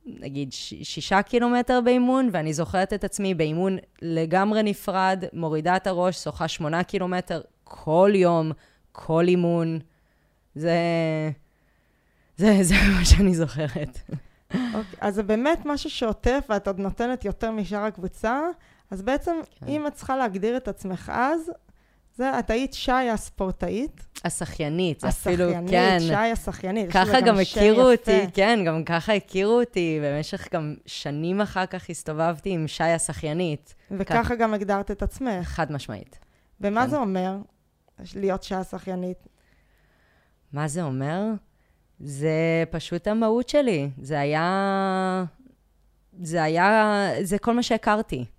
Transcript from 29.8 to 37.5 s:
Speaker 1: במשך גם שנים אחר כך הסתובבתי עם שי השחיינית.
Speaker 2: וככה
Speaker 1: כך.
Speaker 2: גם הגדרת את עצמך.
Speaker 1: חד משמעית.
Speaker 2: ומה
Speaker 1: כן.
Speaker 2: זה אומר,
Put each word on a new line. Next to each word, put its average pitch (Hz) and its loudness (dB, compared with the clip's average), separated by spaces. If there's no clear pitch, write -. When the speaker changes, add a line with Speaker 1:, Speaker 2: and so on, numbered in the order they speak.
Speaker 1:
במשך 147 -4
גם 151 -4
שנים 165 -4
אחר 196 -2
כך 180 -12
הסתובבתי 160 -4
עם 160 -2
שי - -4
השחיינית. 160 -2
Speaker 2:
וככה 196 0
Speaker 1:
כך. 226 -2
Speaker 2:
גם 226 0
הגדרת 202 -2
את 202 -6
עצמך. 196 -4
Speaker 1:
חד 151 -4
משמעית. 117 -10
Speaker 2:
ומה 208 0
Speaker 1:
כן. 254 0
Speaker 2:
זה 294 -2
אומר, 190 -2